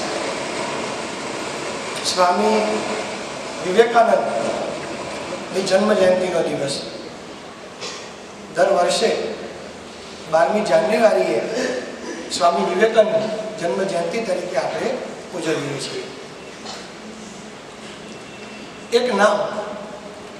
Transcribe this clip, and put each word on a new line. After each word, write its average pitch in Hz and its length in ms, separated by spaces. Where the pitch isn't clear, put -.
સ્વામી 202 580
વિવેકાનંદની - 2000
જન્મ 208 300
જયંતિનો 180 480
દિવસ. 147 380
દર 165 180
વર્ષે 175 380
બારમી 170 400
જાન્યુઆરીએ 185 720
સ્વામી 185 400
વિવેકાનંદ 220 440
જન્મ 190 260
જયંતિ 175 360
તરીકે 180 380
આપણે 165 320
ઉજવીએ 143 480
છીએ. - 220
એક 240 220
નામ 202 240